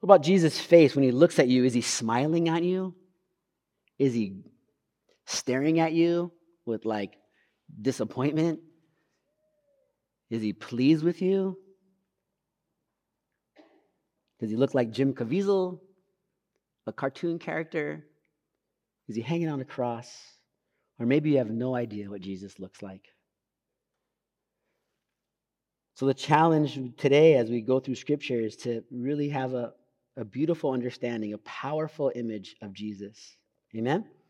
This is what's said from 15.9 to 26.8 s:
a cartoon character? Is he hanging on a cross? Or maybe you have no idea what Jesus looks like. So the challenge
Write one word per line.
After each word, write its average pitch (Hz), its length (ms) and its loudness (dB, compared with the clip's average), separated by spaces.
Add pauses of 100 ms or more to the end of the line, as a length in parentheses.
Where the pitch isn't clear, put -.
a 107 60 -10
cartoon 165 460 -6
character? 156 680 -8 (1000)
Is 107 100 -10
he 117 60 -6
hanging 165 260 -2
on 147 120 -4
a 131 40 -8
cross? 120 460 -6 (880)
Or 117 80 -4
maybe 147 240 2
you 139 80 4
have 110 120 -2
no 123 240 -4
idea 104 360 -8
what 101 100 -12
Jesus 95 380 -12
looks 92 240 -16
like. 95 200 -16 (3000)
So 131 120 -2
the 135 80 2
challenge 151 640 2 (180)